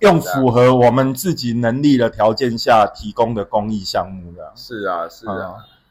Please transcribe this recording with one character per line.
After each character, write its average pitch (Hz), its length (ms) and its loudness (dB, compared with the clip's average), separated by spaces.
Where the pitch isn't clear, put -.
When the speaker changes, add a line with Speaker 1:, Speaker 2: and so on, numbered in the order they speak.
Speaker 1:
用 196 180 4
符 131 320 0
合 123 240 4
我 123 160 4
们 131 220 2
自 160 220 -4
己 120 180 -6
能 120 300 -2
力 143 160 4
的 117 100 2
条 110 240 0
件 117 240 -4
下 110 380 2
提 107 180 -12
供 117 220 0
的 101 100 -4
公 107 260 -2
益 107 100 -4
项 95 300 -6
目 87 220 -16
的 85 100 -20
啊。 73 140 -18
Speaker 2:
是 107 280 -12
啊， 87 220 -4
是 95 200 -18
啊， 101 80 -8
Speaker 1:
啊。 95 200 -10